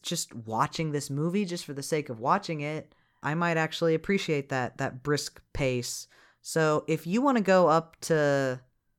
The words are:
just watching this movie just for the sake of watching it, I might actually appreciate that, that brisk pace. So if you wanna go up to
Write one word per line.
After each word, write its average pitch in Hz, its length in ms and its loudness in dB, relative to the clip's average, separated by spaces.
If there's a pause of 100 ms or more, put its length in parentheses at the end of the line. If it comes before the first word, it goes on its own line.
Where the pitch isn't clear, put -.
just - 320 -6
watching 120 560 -2
this 143 180 -4
movie 170 360 -2
just 175 200 -8
for 147 80 -12
the 139 80 -10
sake 147 280 -4
of 113 100 -10
watching 160 420 -2
it, 151 320 -8 (300)
I 143 100 -2
might 170 240 0
actually 160 380 0
appreciate 160 540 -2
that, 131 280 -4
that 127 240 -6
brisk - 400 -4 (120)
pace. 127 540 -2 (360)
So 156 440 2
if 160 200 -2
you 220 160 2
wanna 262 180 4
go 185 280 6
up 165 320 2
to 139 600 2 (380)